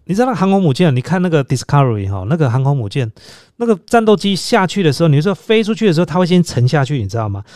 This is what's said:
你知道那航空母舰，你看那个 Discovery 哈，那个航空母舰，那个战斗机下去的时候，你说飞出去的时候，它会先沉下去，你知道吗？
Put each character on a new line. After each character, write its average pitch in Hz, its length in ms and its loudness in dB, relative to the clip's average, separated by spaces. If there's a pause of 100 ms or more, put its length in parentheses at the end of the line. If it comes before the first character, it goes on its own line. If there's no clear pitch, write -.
你 175 100 -4
知 208 60 0
道 254 60 2
那 254 80 -2
航 185 160 -2
空 196 120 0
母 143 120 0
舰， 160 200 2
你 127 60 -2
看 180 220 -2
那 185 80 0
个 151 120 2
Discovery 123 680 -2
哈， 95 180 -6
那 170 80 0
个 147 140 0
航 131 120 0
空 139 140 0
母 113 100 -4
舰， 113 240 -4 (460)
那 240 80 -6
个 226 100 2 (120)
战 226 180 2
斗 214 120 4
机 196 200 -2
下 190 300 0
去 202 160 -2
的 151 100 2
时 156 100 -2
候， 170 60 4
你 143 140 4
说 196 100 0
飞 220 300 0
出 214 100 -2
去 220 140 0
的 170 80 4
时 160 60 0
候， 180 40 2
它 160 140 -2
会 180 80 2
先 180 160 4
沉 127 240 0
下 143 180 2
去， 131 160 -4
你 98 80 -4
知 117 80 -8
道 110 120 -4
吗？ 98 140 -8 (140)